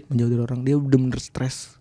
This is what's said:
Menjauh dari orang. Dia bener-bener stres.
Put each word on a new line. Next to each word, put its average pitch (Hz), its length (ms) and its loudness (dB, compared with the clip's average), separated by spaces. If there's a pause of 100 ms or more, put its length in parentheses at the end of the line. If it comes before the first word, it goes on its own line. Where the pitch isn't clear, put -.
Menjauh 120 240 0
dari 120 140 0
orang. 123 200 -4
Dia 135 120 2
bener-bener 135 440 2
stres. - 640 -8